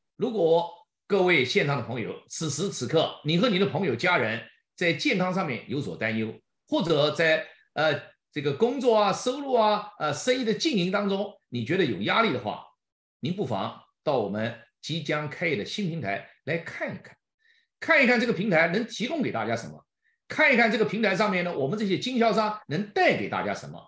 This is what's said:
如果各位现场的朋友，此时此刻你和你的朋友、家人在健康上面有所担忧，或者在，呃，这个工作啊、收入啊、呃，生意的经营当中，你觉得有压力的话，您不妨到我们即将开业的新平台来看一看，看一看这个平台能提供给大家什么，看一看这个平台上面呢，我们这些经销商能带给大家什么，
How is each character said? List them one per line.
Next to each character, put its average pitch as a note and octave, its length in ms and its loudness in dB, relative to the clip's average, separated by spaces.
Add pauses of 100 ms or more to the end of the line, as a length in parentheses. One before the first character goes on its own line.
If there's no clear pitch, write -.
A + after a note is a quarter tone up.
(160)
如 B3 140 -2
果 E3 400 2 (360)
各 G3 160 2
位 F3 220 4
现 E3 220 2
场 C#3+ 120 0
的 A#2+ 60 -4
朋 A#2 160 -6
友， F#2+ 140 -8 (140)
此 D#3+ 220 -6
时 D#3 180 -4
此 - 180 -6
刻 - 380 0
你 D#3+ 140 2
和 A#3+ 100 4
你 F#3 100 2
的 F#3+ 80 4
朋 F3+ 200 -2
友、 A#2+ 100 0
家 F3 220 2
人 A#2 240 -2 (320)
在 E3+ 180 0
健 B3 240 0
康 F#3 160 0
上 F3+ 140 -2
面 A#2 240 -6
有 C3+ 100 -4
所 F2 160 -8
担 A2 220 -2
忧， A2 160 -4 (320)
或 D4 160 0
者 D3+ 300 2
在， D#3+ 340 2 (260)
呃， D3 260 0 (320)
这 D3 120 -8
个 C#3+ 100 0
工 B3+ 260 0
作 A#3+ 160 2
啊、 G#3 160 4
收 B3+ 300 -2
入 C#4 140 -2
啊、 G#3+ 440 2
呃， D3+ 140 -2
生 B3+ 260 0
意 C4 60 -4
的 A3 80 2
经 D#4 240 0
营 F3+ 140 2
当 G3+ 180 0
中， G3 240 -2 (160)
你 A#2+ 160 -6
觉 D3+ 140 0
得 F#3+ 60 2
有 G2+ 180 -2
压 F#3+ 180 2
力 G#3 140 2
的 A#2+ 60 -4
话， G2 220 -6 (580)
您 F3 140 -4
不 G3 120 -4
妨 A2 340 -6 (220)
到 C#3+ 160 0
我 G2+ 100 0
们 A2 320 -6 (220)
即 D#3 200 -6
将 D3+ 280 -4
开 F3 180 -6
业 D3 80 0
的 G2+ 80 -4
新 G3 240 -6
平 D#3+ 140 -6
台 G2 260 -6 (160)
来 D#3+ 140 -4
看 A#3 360 -8
一 - 40 -12
看， - 180 -20 (640)
看 D#4 240 4
一 - 20 6
看 A#3+ 140 4
这 G#3 60 2
个 G#3 60 2
平 F#3+ 180 -2
台 E3 180 6
能 G#3 180 0
提 G#3+ 200 -6
供 D4+ 160 -4
给 C3 80 0
大 A2 160 -2
家 A2+ 100 0
什 E2+ 120 -10
么， D2+ 180 -18 (400)
看 D4 260 4
一 B3 40 4
看 A3+ 140 6
这 A3+ 60 2
个 A3 80 2
平 F#3+ 160 0
台 G3 160 2
上 G#3 140 2
面 F3+ 140 0
呢， F3 120 -4
我 C3+ 120 0
们 G#3 100 -2
这 A3 80 -2
些 F#3 120 0
经 B3+ 200 -4
销 A3+ 140 4
商 G#3+ 340 0
能 F3 240 -4
带 E4+ 260 4
给 G2 120 -6
大 F#2+ 160 -2
家 G2 100 -2
什 D2 160 -10
么， - 180 -16